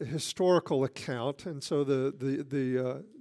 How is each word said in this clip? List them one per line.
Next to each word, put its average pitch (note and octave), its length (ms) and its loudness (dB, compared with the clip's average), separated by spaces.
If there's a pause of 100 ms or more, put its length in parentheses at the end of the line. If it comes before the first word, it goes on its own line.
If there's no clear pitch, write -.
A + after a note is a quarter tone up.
historical D#3 840 2
account, C3 600 -4
and D3+ 180 -8
so C#3+ 220 0
the, C3+ 320 2
the, C3+ 260 -2
the, B2+ 460 -2
uh, C3+ 140 -6 (180)